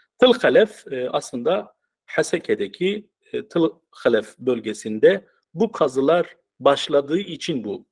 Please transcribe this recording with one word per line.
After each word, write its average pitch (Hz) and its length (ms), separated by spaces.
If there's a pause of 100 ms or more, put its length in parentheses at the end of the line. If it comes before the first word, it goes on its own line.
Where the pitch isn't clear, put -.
(200)
Tıl 247 140
Halef, 180 580
e, 127 180
aslında 147 680 (300)
Haseke'deki, 170 1040 (240)
e, 139 140
Tıl 165 240 (200)
Halef 113 460
bölgesinde 117 880 (280)
bu 214 180
kazılar 143 640 (220)
başladığı 143 600
için 160 440
bu 98 280